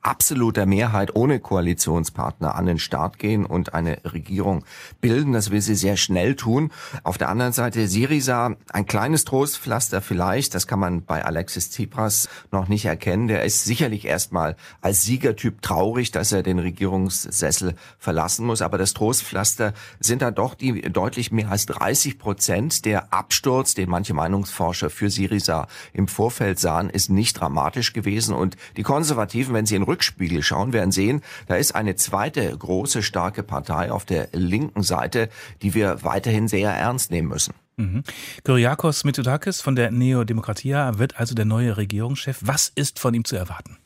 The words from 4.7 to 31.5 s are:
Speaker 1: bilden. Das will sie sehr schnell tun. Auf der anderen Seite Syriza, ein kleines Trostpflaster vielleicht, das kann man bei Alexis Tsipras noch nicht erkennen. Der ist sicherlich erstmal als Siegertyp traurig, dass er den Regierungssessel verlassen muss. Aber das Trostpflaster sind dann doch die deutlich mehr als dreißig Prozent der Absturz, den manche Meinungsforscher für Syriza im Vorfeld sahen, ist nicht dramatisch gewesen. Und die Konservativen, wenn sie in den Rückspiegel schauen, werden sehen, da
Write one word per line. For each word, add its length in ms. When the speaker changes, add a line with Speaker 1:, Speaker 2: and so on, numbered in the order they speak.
Speaker 1:
bilden. 320
Das 180
will 80
sie 160
sehr 220
schnell 400
tun. 340
Auf 140
der 100
anderen 240
Seite 380
Syriza, 640
ein 160
kleines 400
Trostpflaster 760
vielleicht, 560
das 100
kann 140
man 240
bei 220
Alexis 460
Tsipras 580
noch 160
nicht 160
erkennen. 420
Der 160
ist 220
sicherlich 400
erstmal 500
als 240
Siegertyp 580
traurig, 500
dass 200
er 120
den 160
Regierungssessel 1160
verlassen 460
muss. 160
Aber 160
das 160
Trostpflaster 800
sind 220
dann 140
doch 180
die 300
deutlich 500
mehr 180
als 140
dreißig 540
Prozent 680
der 320
Absturz, 560
den 160
manche 240
Meinungsforscher 800
für 180
Syriza 580
im 160
Vorfeld 520
sahen, 300
ist 200
nicht 300
dramatisch 520
gewesen. 440
Und 200
die 60
Konservativen, 720
wenn 100
sie 100
in 60
den 60
Rückspiegel 560
schauen, 280
werden 200
sehen, 300
da 80